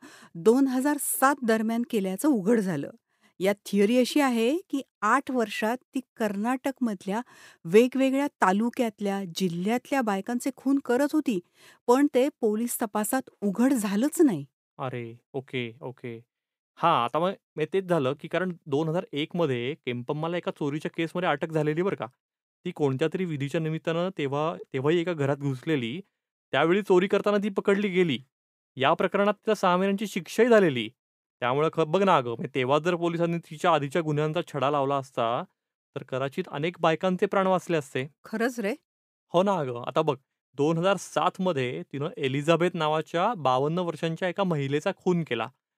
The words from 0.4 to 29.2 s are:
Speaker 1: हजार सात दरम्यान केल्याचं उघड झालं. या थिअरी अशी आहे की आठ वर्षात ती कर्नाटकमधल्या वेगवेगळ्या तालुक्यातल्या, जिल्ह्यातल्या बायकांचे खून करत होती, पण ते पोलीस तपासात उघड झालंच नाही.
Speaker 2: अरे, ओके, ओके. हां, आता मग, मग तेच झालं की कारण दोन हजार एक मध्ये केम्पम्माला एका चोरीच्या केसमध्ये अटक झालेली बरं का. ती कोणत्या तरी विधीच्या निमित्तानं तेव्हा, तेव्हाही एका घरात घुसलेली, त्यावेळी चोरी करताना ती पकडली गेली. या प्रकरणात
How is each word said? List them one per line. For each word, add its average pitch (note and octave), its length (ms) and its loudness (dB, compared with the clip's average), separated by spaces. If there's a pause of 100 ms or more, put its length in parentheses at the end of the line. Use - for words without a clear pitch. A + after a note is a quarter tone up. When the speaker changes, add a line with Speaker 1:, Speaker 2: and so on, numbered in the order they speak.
Speaker 1:
हजार C4 340 0
सात - 420 2
दरम्यान A3+ 480 0
केल्याचं F#3+ 380 -2
उघड A3+ 320 2
झालं. F3 300 -4 (480)
या F#3 140 2
थिअरी G#3 460 2
अशी B3+ 220 2
आहे B3+ 380 2
की C#4 240 -6 (200)
आठ A#3+ 280 2
वर्षात A3+ 460 0 (180)
ती C4+ 60 -4 (160)
कर्नाटकमधल्या A3 1040 -4 (440)
वेगवेगळ्या C4 600 4
तालुक्यातल्या, G3+ 1000 0 (100)
जिल्ह्यातल्या G3 680 -2
बायकांचे G#3+ 540 -4
खून C#4 220 0
करत C4 340 0
होती, C4+ 280 0 (460)
पण C4+ 280 6
ते C4 140 4 (120)
पोलीस A3+ 420 -2
तपासात A3 400 -2 (180)
उघड A#3 320 2
झालंच A3 480 0
नाही. F#3+ 240 4 (340)
Speaker 2:
अरे, B2 360 -8 (180)
ओके, B2+ 480 -6
ओके. A#2+ 400 -12 (540)
हां, D#3 300 2
आता A#2+ 140 -2
मग, F3+ 140 0 (240)
मग D3+ 60 -2 (100)
तेच F#3+ 120 0
झालं D#3 360 0
की D#3+ 80 -14
कारण F3+ 240 -4 (140)
दोन D#3 220 -2
हजार F3 240 -4
एक D3+ 240 -4
मध्ये C3+ 380 -2
केम्पम्माला D3+ 640 -6
एका D#3+ 140 -6
चोरीच्या D3+ 460 -6
केसमध्ये F3 320 -4
अटक D#3+ 220 -2
झालेली D#3 320 0
बरं F#3 140 -2
का. A2 100 -8 (580)
ती F3+ 60 -6
कोणत्या D3 440 0
तरी F#3 100 -2
विधीच्या D3 360 -4
निमित्तानं D#3+ 480 -4 (100)
तेव्हा, D3+ 380 -2 (160)
तेव्हाही D3 260 2
एका F3 140 -2
घरात C#3+ 240 0
घुसलेली, C#3 640 -4 (520)
त्यावेळी E3 300 4
चोरी F#3+ 260 4
करताना G3+ 280 2
ती G#3 120 0
पकडली G3+ 400 0
गेली. F3 300 2 (580)
या C#3 180 4
प्रकरणात G3+ 400 0